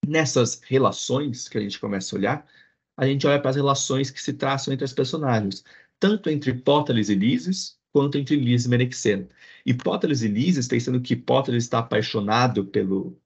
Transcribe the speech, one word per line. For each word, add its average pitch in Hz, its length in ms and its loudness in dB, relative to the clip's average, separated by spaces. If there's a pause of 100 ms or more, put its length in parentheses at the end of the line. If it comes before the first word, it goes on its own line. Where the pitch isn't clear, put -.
Nessas 143 580 2
relações 131 840 0
que - 80 -6
a 110 40 0
gente 101 200 -6
começa 98 340 -6
a 98 40 -2
olhar, 120 280 -2 (500)
a 135 100 0
gente 139 200 0
olha 143 140 4
pras 143 160 -2
relações 139 540 0
que - 100 -14
se - 140 -6
traçam 139 380 -2
entre 135 120 -4
as 131 80 -6
personagens, 123 720 -2 (340)
tanto 196 320 2
entre 143 200 -2
Hipóteles 127 580 2
e 104 60 4
Lises, 170 640 -2 (140)
quanto 143 260 2
entre 143 180 0
Lises 120 300 2
e 123 40 0
Menexeno. 120 580 0 (360)
Hipóteles 139 580 0
e 113 60 0
Lises, 127 400 0
pensando 127 320 0
que 127 140 0
Hipóteles 123 500 0
está 120 140 -2
apaixonado 107 880 0
pelo 98 580 -2